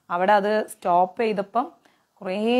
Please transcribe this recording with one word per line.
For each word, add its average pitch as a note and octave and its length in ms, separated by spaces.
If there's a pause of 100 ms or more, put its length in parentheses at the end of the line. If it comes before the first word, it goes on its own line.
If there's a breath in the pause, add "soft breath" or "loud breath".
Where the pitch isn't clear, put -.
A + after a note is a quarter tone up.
(140)
അവിടെ F#3+ 260
അത് G#3 120 (200)
സ്റ്റോപ്പ് F#3 500
ചെയ്തപ്പം G#3+ 440 (520 soft breath)
കുറേ F#3 200 (220)